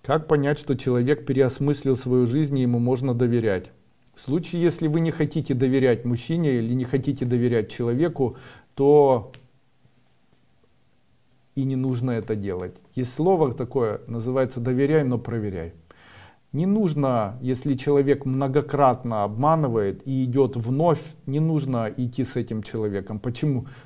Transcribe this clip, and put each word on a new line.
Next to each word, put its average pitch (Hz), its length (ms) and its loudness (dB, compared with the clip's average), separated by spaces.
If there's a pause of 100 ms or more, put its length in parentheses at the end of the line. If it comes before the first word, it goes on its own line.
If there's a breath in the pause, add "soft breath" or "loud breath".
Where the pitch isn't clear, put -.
Как 156 240 0
понять, 143 300 2
что - 180 -2
человек 123 520 0
переосмыслил 135 680 2
свою 127 300 2
жизнь 139 320 0
и 131 60 2
ему 120 160 2
можно 127 340 0
доверять? 117 560 0 (460)
В - 60 -20
случае, 170 420 -2
если 170 240 0
вы 151 120 0
не 165 120 0
хотите 151 420 -2
доверять 127 520 2
мужчине 135 520 0
или 117 160 0
не 127 120 -2
хотите 135 380 -2
доверять 120 460 0
человеку, 127 680 0 (380 loud breath)
то 139 580 6 (2250)
и 135 120 -2
не 135 100 -2
нужно 127 360 -2
это 110 240 -2
делать. 95 460 -6 (140)
Есть 127 180 -4
слово 160 400 2
такое, 117 540 -4
называется 120 520 -2
"доверяй, 139 440 2
но 123 160 0
проверяй". 98 540 -6 (800 loud breath)
Не 156 140 -2
нужно, 143 760 0
если 127 340 -2
человек 139 500 2
многократно 131 1000 2
обманывает 113 840 0
и 131 200 -2
идёт 127 320 2
вновь, 143 420 0 (260)
не 139 140 -2
нужно 131 560 0
идти 123 300 -4
с - 100 -12
этим 117 260 -4
человеком. 104 580 -4
Почему? 127 480 -2 (180 loud breath)